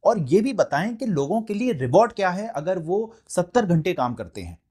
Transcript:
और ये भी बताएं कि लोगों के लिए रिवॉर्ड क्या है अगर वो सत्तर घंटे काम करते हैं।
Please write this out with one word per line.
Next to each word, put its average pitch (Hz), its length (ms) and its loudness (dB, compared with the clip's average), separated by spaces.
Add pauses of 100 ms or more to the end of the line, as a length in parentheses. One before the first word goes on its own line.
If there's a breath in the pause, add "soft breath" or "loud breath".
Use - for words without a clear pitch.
और 214 160 4
ये 156 220 4
भी 269 120 0
बताएं 180 420 0
कि 262 100 -6
लोगों 175 360 0
के 220 120 -8
लिए 233 180 -2
रिवॉर्ड 147 420 4
क्या 190 160 0
है 196 180 -4
अगर 180 320 -4
वो 190 340 -4 (140 loud breath)
सत्तर 180 380 0
घंटे 175 280 2
काम 123 200 0
करते 104 280 -12
हैं। 85 180 -14 (120)